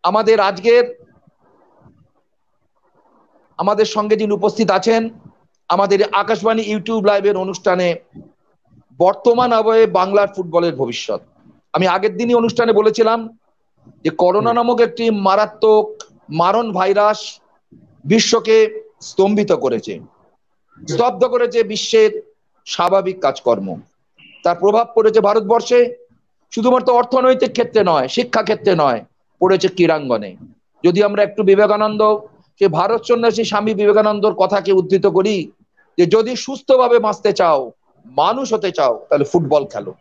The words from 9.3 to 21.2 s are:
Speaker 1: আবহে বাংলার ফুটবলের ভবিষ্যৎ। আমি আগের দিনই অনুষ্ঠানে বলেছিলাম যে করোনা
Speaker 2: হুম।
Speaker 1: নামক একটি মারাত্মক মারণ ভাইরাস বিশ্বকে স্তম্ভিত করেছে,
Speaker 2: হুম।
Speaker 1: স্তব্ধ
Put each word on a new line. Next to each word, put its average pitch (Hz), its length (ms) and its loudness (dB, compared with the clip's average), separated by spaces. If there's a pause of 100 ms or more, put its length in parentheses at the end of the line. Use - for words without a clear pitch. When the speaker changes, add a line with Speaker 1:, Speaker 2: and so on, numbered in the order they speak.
Speaker 1:
আবহে 220 240 4 (160)
বাংলার 202 340 2
ফুটবলের 170 480 -2
ভবিষ্যৎ। 113 400 -6 (520)
আমি 175 140 0
আগের 190 320 -2
দিনই 240 220 0
অনুষ্ঠানে 233 320 0
বলেছিলাম 220 460 2 (840)
যে 160 80 -2 (120)
করোনা 208 280 2
Speaker 2:
হুম। 233 80 0
Speaker 1:
নামক 233 180 0 (100)
একটি 233 180 -6 (200)
মারাত্মক 214 600 2 (560)
মারণ 214 260 0 (100)
ভাইরাস 208 420 0 (840)
বিশ্বকে 220 520 2 (520)
স্তম্ভিত 208 420 0 (120)
করেছে, 113 320 -4
Speaker 2:
হুম। - 120 -20 (840)
Speaker 1:
স্তব্ধ 240 300 -2 (120)